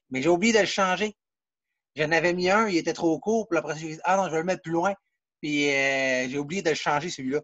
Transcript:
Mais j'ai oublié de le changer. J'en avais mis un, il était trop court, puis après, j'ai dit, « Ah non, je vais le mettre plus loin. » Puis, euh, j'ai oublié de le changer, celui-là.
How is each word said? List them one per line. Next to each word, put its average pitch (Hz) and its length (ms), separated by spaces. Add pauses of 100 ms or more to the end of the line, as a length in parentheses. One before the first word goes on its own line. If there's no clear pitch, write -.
(100)
Mais 131 120
j'ai 151 60
oublié 180 240
de 214 80
le 180 60
changer. 196 500 (800)
J'en 151 160
avais 165 200
mis 180 160
un, 214 200
il 185 80
était 160 160
trop 160 260
court, 214 300
puis 170 100
après, 151 180
j'ai 156 180
dit, « 160 100
Ah 185 120
non, 190 100
je 151 40
vais 160 80
le 165 60
mettre 185 180
plus 160 100
loin. » 175 220 (480)
Puis, 147 260
euh, 135 600
j'ai 135 100
oublié 147 240
de 160 80
le 143 60
changer, 156 340
celui-là. 139 340